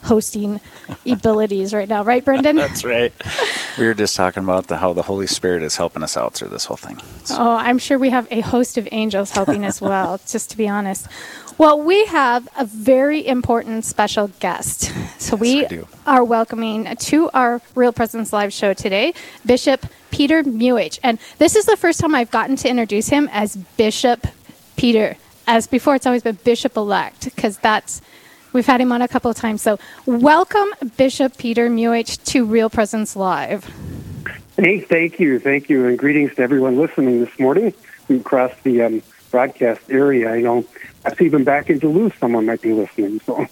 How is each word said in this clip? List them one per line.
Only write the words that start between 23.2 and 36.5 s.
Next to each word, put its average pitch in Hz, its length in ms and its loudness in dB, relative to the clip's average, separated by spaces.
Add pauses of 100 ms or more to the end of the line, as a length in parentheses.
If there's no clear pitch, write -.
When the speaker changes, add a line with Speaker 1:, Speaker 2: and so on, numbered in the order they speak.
Speaker 1:
as 208 240 -2
Bishop 220 720 0 (480)
Peter. 220 400 2 (320)
As 226 180 4
before, 269 300 2
it's 254 100 -2
always 247 180 2
been 220 200 -4
Bishop-elect, 208 920 -2
'cause 208 200 -2
that's, - 440 -2 (520)
we've 247 120 2
had 247 140 4
him 254 120 2
on 240 100 0
a 247 60 0
couple 247 220 -2
of 220 80 -4
times. 214 240 -4
So 208 180 0 (260)
welcome, 311 640 4 (260)
Bishop 262 420 0
Peter 233 320 0
Muich, 233 560 -2
to 247 200 2
Real 220 240 2
Presence 214 460 -2
Live. 180 540 -4 (880)
Speaker 3:
Hey, 202 220 2
thank 165 400 -2
you. 135 200 2
Thank 139 300 -2
you. 127 180 4
And 123 100 2
greetings 143 380 0
to 131 80 0
everyone 131 340 2